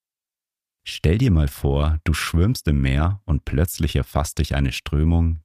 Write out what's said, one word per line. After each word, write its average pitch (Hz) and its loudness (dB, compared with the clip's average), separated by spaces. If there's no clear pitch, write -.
Stell - 0
dir 127 2
mal 78 4
vor, 73 -2
du 80 0
schwimmst 92 0
im 73 2
Meer 73 0
und 78 0
plötzlich 80 -2
erfasst - -2
dich 73 -2
eine 67 0
Strömung, 82 0